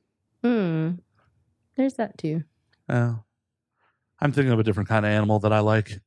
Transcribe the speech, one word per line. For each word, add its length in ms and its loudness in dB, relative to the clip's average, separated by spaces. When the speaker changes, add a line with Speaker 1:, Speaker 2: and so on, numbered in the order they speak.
Speaker 1:
Hmm. 520 0
There's 180 0
that 240 -6
too. 240 -4
Speaker 2:
Yeah. 260 0
I'm 120 0
thinking 200 2
of 60 2
a 60 2
different 240 -2
kind 180 2
of 60 0
animal 260 2
that 140 0
I 80 4
like. 460 0